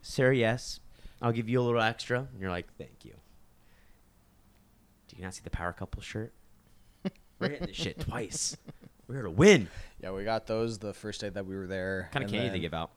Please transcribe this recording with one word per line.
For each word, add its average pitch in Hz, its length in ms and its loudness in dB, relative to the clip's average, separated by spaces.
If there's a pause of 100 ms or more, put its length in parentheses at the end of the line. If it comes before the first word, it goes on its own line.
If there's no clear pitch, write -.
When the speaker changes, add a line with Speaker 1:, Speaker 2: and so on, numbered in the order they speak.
Speaker 1:
"Sir, 131 300 4
yes. 120 480 2 (420)
I'll 117 100 2
give 113 160 -2
you 123 120 4
a - 20 4
little 120 180 2
extra." 117 400 0
And 131 200 -10
you're 95 100 -4
like, 87 160 -4 (100)
"Thank - 280 -18
you." - 100 -20 (1900)
Do - 80 -20
you 87 80 -14
not 95 100 -8
see - 100 -16
the - 60 -14
power 87 220 -2
couple - 300 -8
shirt? 110 300 -8 (720)
<laughs> 190 60 -6 (280)
We're - 120 0
hitting 165 180 -6
this - 80 -12
shit 160 240 -4
twice. 120 560 -4 (500)
We're 131 100 -10
here 131 80 -6
to 90 60 -6
win. 127 380 10 (340)
Speaker 2:
Yeah, 92 80 -6
we 95 140 -6
got 110 220 0
those 113 320 0
the 101 140 -8
first 104 280 -10
day 104 80 -6
that 98 180 -6
we 95 100 -6
were 95 100 -6
there, 92 420 -4
Speaker 1:
What - 40 -20
kind 139 120 -2
of 101 40 -6
Speaker 2:
and 101 40 -4
Speaker 1:
candy 107 160 0
do - 20 -4
Speaker 2:
then - 40 -4
Speaker 1:
they 90 60 -2
give 80 140 -4
out? 80 220 -4